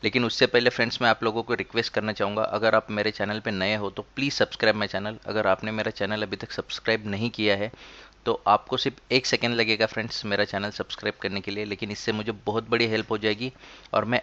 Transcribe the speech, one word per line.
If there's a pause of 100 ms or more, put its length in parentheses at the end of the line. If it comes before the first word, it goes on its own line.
लेकिन
उससे
पहले
फ्रेंड्स,
मैं
आप
लोगों
को
रिक्वेस्ट
करना
चाहूँगा,
अगर
आप
मेरे
चैनल
पे
नए
हो
तो (100)
प्लीज
सब्सक्राइब
माय
चैनल।
अगर
आपने
मेरा
चैनल
अभी
तक
सब्सक्राइब
नहीं
किया
है (540)
तो
आपको
सिर्फ (140)
एक
सेकंड
लगेगा
फ्रेंड्स
मेरा
चैनल
सब्सक्राइब
करने
के
लिए,
लेकिन
इससे
मुझे
बहुत
बड़ी
हेल्प
हो
जाएगी (400)
और
मैं